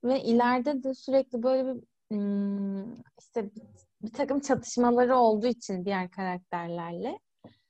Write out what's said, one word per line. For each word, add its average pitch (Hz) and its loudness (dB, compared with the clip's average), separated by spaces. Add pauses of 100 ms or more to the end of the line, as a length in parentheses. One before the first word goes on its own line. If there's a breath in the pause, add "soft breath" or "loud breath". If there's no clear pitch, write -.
ve 262 0
ileride 247 2
de 262 -4
sürekli 262 0
böyle 262 2
bir 240 -12 (280)
hmm, 202 -4 (260)
işte - -8
bir, 220 -20 (400)
bir 220 -10
takım 285 -2
çatışmaları 247 2
olduğu 226 4
için 196 -4
diğer 180 -2
karakterlerle. 180 -6 (520 loud breath)